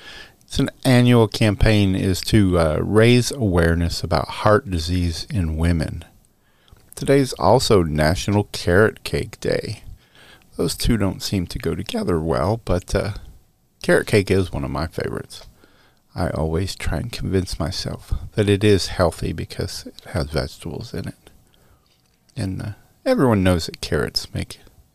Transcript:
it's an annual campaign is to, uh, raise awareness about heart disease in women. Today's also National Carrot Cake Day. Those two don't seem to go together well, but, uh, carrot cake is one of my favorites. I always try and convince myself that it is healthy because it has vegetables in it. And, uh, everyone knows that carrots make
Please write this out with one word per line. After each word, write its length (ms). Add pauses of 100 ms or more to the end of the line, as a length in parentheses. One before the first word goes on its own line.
(440)
it's 160
an 100 (160)
annual 420
campaign 680
is 260
to, 380
uh, 200
raise 520
awareness 720
about 260
heart 400
disease 640
in 260
women. 480 (880)
Today's 400
also 480
National 680
Carrot 520
Cake 360
Day. 420 (760)
Those 200
two 180
don't 280
seem 240
to 100
go 160
together 460
well, 440
but, 300
uh, 200 (680)
carrot 240
cake 240
is 240
one 100
of 60
my 160
favorites. 640 (680)
I 160
always 460
try 240
and 120
convince 460
myself 560 (200)
that 140
it 160
is 260
healthy 440
because 540
it 140 (100)
has 180
vegetables 640
in 140
it. 240 (1040)
And, 240
uh, 100 (360)
everyone 340
knows 240
that 160
carrots 540
make 240 (360)